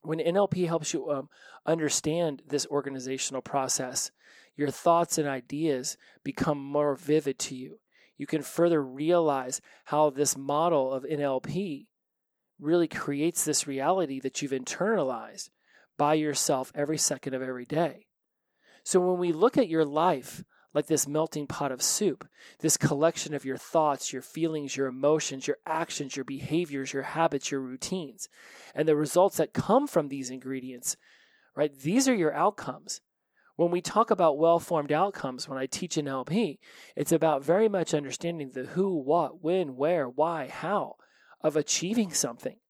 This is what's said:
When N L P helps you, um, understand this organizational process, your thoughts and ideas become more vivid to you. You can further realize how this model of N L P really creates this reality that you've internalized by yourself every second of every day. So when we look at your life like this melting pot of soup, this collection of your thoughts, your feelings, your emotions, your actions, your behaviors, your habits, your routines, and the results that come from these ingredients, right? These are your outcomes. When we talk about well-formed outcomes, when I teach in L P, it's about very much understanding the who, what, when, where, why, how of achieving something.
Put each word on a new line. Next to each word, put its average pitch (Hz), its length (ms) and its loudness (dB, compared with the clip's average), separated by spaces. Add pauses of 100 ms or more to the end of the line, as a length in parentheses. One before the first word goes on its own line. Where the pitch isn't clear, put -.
When 160 180 -4
N 170 180 2
L 202 100 4
P 180 180 0
helps 165 280 -2
you, 147 180 -4
um, 139 180 -4 (380)
understand 160 800 0
this 139 200 -2
organizational 135 760 -4
process, 131 640 -2 (460)
your 143 160 -2
thoughts 170 480 4
and 147 80 0
ideas 139 680 -2 (260)
become 147 340 -2
more 143 380 0
vivid 147 440 0
to - 160 -6
you. 127 240 -14 (380)
You 143 80 -8
can 156 160 -2
further 165 420 2
realize 139 760 0 (240)
how 151 240 4
this 135 260 0
model 143 560 2
of 135 160 -4
N 147 140 -2
L 135 200 0
P 160 460 -6 (760)
really 165 260 4
creates 151 560 -2
this 151 240 -2
reality 139 540 0
that 135 200 -4
you've 139 100 -4
internalized 131 960 -2 (480)
by 147 160 4
yourself 147 600 0
every 147 240 -2
second 135 360 -2
of 131 80 -4
every 127 240 -8
day. 151 400 -2 (800)
So - 160 4
when 180 200 2
we 175 140 2
look 196 240 4
at 240 100 6
your 160 180 4
life 147 580 0 (300)
like 147 140 0
this 151 200 2
melting 151 400 -2
pot 143 240 -4
of 127 100 -6
soup, - 440 0 (340)
this 156 180 2
collection 151 560 0
of 139 100 -6
your 131 140 -6
thoughts, 151 560 0
your 127 80 -8
feelings, 156 560 -4
your 135 100 0
emotions, 135 580 0
your 143 200 -2
actions, 160 500 -4
your 135 80 -6
behaviors, 139 680 -4
your 135 100 -4
habits, 156 480 -2
your 139 80 -2
routines, 131 720 -8 (440)
and 156 140 0
the 156 80 6
results 175 400 4
that 160 160 2
come 262 340 4
from 160 220 2
these 135 220 -8
ingredients, 127 640 -8 (600)
right? 143 220 0
These 196 300 2
are 254 80 6
your 160 180 2
outcomes. - 680 -2 (560)
When 170 120 4
we 180 120 0
talk 226 300 2
about 170 260 4
well-formed 160 560 2
outcomes, 151 560 -2
when 131 100 -8
I 131 60 -2
teach - 320 -6
in 147 100 -2
L 135 160 -4
P, 165 340 -2 (380)
it's 147 160 -2
about 151 320 4
very 185 240 4
much 190 260 0
understanding 147 600 -4
the 131 100 -6
who, 185 340 -2
what, 156 460 0
when, 165 320 0
where, 147 320 0
why, 147 400 -2
how 165 480 -4 (460)
of 156 160 2
achieving 185 560 0
something. 120 420 -4 (140)